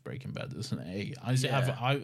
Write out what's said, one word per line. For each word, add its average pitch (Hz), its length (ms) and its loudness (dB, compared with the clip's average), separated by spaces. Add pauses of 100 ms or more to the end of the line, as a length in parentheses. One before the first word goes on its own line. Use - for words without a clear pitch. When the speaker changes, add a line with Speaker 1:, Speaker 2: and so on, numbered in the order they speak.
Speaker 1:
Breaking - 280 -6
Bad, - 220 -4
doesn't - 320 -4
he? 95 360 -4
I 120 120 2
see, 131 140 4
Speaker 2:
Yeah. 135 100 4 (220)
Speaker 1:
I've, 135 240 4